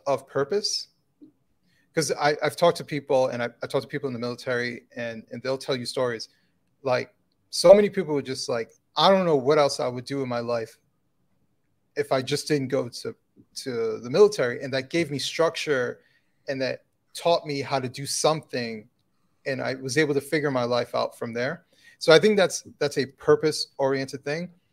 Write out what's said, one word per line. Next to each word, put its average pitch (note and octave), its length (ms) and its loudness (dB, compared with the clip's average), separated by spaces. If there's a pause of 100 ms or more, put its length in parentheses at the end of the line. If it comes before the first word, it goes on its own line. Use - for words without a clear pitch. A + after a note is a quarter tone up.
of C3+ 220 -2
purpose, - 600 -2 (1040)
'cause D#3 160 0
I, D3+ 320 0
I've D3+ 120 -2
talked E3+ 220 2
to D3+ 60 -10
people, C#3 440 0
and A#2+ 140 -6
I, A#2+ 40 -2 (180)
I've B2+ 60 -8
talked C#3 120 -2
to - 60 -8
people C#3 200 -6
in B2+ 60 -6
the A#2 60 -8
military, A#2+ 640 -6 (120)
and, A#2 360 -10
and A#2+ 100 -12
they'll C3 160 -2
tell C3+ 180 -4
you B2 100 -6
stories. A#2+ 440 -4 (540)
Like, B2+ 300 -2 (360)
so - 240 8
many G#3 160 6
people D#3 240 -4
would C#3 120 -2
just, C3 240 -8
like, A#2 200 -4 (260)
"I D#3+ 140 6
don't F#3+ 160 6
know E3 100 4
what C#3 220 4
else C#3+ 220 2
I C#3 80 -2
would B2 180 -6
do C#3 160 -6
in B2+ 80 -6
my A#2+ 120 -4
life A#2 360 -4 (1160)
if D3 160 -4
I C3+ 100 2
just C3+ 260 -4
didn't C#3+ 200 0
go C3 200 -2
to, - 280 -12 (400)
to A2+ 440 -4
the A#2 100 -12
military." D3 540 2
And C3+ 100 -8
that C3 180 -4
gave E3 180 0
me C#3+ 80 -4
structure, C3+ 840 -2 (460)
and C3+ 140 -4
that B2+ 220 -4 (320)
taught E3+ 320 0
me C#3+ 140 -4
how C3+ 180 -2
to B2+ 100 -4
do C#3 160 -12
something, B2 840 -2 (580)
and C3 160 -4
I B2 140 -4
was C3 220 -8
able D3 160 4
to C3+ 80 0
figure D3+ 300 -2
my B2+ 120 0
life A#2+ 320 -2
out A#2+ 220 -2
from A#2+ 160 -8
there. B2+ 320 -6 (320)
So - 160 6
I D#3+ 60 10
think G#3 180 4
that's, F3+ 260 2 (160)
that's D3 180 -2
a C3+ 80 2
purpose-oriented C#3 1160 0
thing. E3 260 -6 (240)